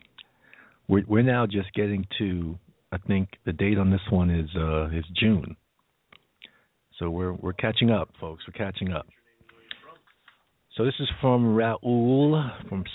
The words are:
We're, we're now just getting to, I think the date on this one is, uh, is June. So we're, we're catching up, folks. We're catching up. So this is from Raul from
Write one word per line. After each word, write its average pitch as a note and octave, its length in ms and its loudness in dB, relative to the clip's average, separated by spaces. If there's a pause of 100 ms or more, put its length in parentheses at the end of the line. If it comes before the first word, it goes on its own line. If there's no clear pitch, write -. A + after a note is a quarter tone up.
(880)
We're, G2 200 4
we're G#2+ 140 4
now B2 240 4
just G2 300 -4
getting G2+ 320 -2 (100)
to, F2 400 -4 (340)
I F#2 60 -6
think F#2+ 320 0 (160)
the F2+ 80 -4
date G2 240 0
on F#2+ 140 4
this F#2+ 180 2
one F2 220 4
is, E2 260 0
uh, D#2 300 0
is E2 180 -4 (100)
June. G#2+ 400 0 (1400)
So E2+ 140 -4
we're, F2+ 220 -2
we're F2+ 200 -6
catching A#2 380 2
up, F#2 180 0 (100)
folks. D#2+ 280 -14
We're G2 180 -8
catching F#2 280 -6
up. D#2 120 -6 (1700)
So A2+ 80 0
this C3 160 0
is C#3 80 -4 (140)
from B2 340 4
Raul A#2+ 1120 2
from F#2+ 160 -4 (100)